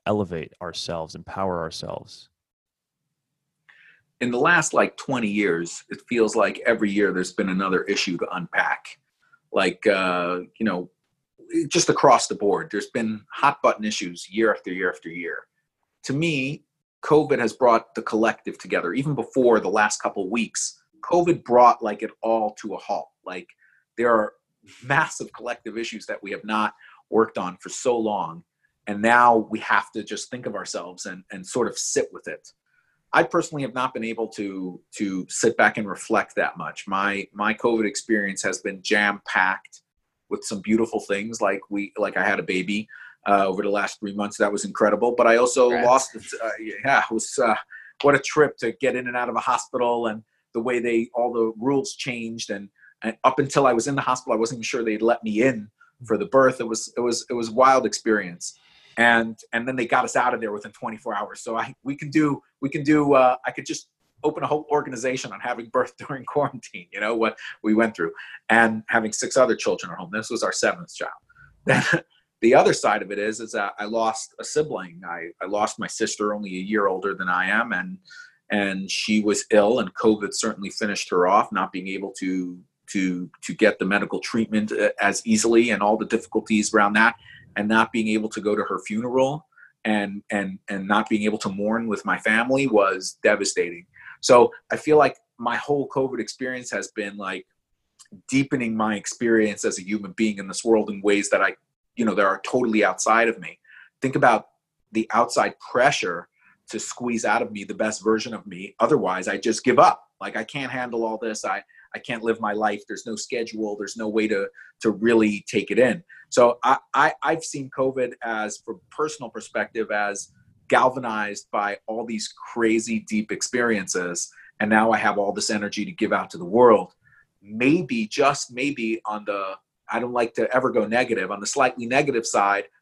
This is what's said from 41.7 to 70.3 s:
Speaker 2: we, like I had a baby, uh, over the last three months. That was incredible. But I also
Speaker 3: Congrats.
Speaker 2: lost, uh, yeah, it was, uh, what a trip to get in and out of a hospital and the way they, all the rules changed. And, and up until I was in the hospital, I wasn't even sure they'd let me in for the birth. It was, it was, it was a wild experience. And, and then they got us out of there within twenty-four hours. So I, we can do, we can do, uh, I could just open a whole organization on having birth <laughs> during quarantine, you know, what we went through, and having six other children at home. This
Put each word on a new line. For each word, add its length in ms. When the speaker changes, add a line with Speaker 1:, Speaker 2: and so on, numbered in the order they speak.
Speaker 2:
we, 260
like 200
I 140
had 100
a 20
baby, 320
uh, 160
over 160
the 80
last 300
three 140
months. 240
That 140
was 120
incredible. 520
But 100
I 100
also 340
Speaker 3:
Congrats. 160
Speaker 2:
lost, 560
uh, 80
yeah, 240
it 60
was, 240
uh, 160
what 140
a 20
trip 400
to 140
get 240
in 100
and 100
out 120
of 80
a 40
hospital 560
and 140
the 80
way 200
they, 340
all 180
the 260
rules 360
changed. 560
And, 180
and 200
up 160
until 280
I 60
was 140
in 80
the 80
hospital, 320
I 60
wasn't 180
even 60
sure 200
they'd 180
let 200
me 200
in 260
for 140
the 80
birth. 340
It 80
was, 280
it 40
was, 300
it 40
was 140
a 60
wild 320
experience. 720
And, 400
and 140
then 100
they 100
got 180
us 100
out 200
of 60
there 120
within 180
twenty-four 460
hours. 240
So 160
I, 260
we 140
can 140
do, 300
we 80
can 160
do, 300
uh, 300
I 60
could 160
just 220
open 220
a 20
whole 240
organization 600
on 80
having 260
birth 300
<laughs> 100
during 180
quarantine, 680
you 80
know, 160
what 200
we 100
went 220
through, 160
and 380
having 240
six 240
other 200
children 340
at 80
home. 140
This 180